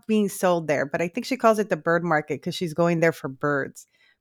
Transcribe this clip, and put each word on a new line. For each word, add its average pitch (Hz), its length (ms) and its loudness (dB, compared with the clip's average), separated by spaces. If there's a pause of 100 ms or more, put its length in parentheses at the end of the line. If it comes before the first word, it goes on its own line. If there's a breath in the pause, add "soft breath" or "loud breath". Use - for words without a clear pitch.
being 214 220 2
sold 175 400 0
there, 139 180 0
but 160 140 -4
I 175 80 -2
think 240 180 -8
she 262 100 -4
calls 220 220 4
it 214 100 -2
the 175 80 0
bird 165 260 0
market 151 400 -2
'cause 175 120 -6
she's 160 200 -6
going 170 260 2
there 165 120 4
for - 160 -10
birds. 139 580 -4 (340)